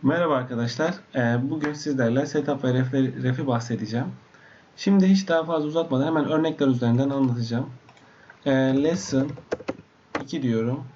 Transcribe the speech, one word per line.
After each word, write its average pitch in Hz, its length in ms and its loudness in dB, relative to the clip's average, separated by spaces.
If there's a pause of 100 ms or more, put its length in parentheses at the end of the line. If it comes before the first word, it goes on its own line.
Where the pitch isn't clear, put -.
Merhaba 156 320 2
arkadaşlar. 127 600 -2 (200)
Ee, 120 220 2 (120)
bugün 147 240 -2
sizlerle 131 520 0
setup 147 380 -2
ve 127 100 2
ref'le-, 127 500 0
ref'i 127 240 -2
bahsedeceğim. 113 580 -2 (720)
Şimdi 196 300 4
hiç 190 200 4
daha 165 160 2
fazla 160 240 -2
uzatmadan 143 380 0
hemen 156 200 2
örnekler 156 420 2
üzerinden 123 420 2
anlatacağım. 123 600 -2 (760)
Ee, 143 60 0
lesson 135 760 0 (960)
iki 160 180 -6
diyorum. 120 420 0 (120)